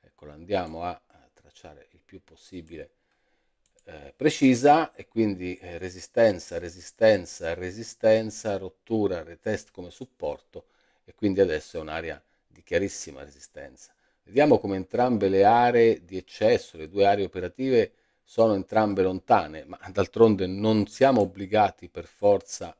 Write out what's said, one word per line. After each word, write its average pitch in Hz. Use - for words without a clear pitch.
Ecco, -
la 73
andiamo 85
a, 87
a -
tracciare 76
il 85
più -
possibile, 80
eh, 73
precisa, 143
e -
quindi, 92
eh, 87
resistenza, 90
resistenza, 87
resistenza, 107
rottura, 95
retest 85
come 90
supporto, -
e -
quindi 98
adesso 80
è 80
un'area 78
di -
chiarissima 85
resistenza. -
Vediamo 127
come 98
entrambe 110
le 95
aree 117
di 92
eccesso, -
le 78
due 98
aree 101
operative, 104
sono 113
entrambe 98
lontane, 92
ma -
d'altronde 101
non 104
siamo 131
obbligati 95
per 85
forza 95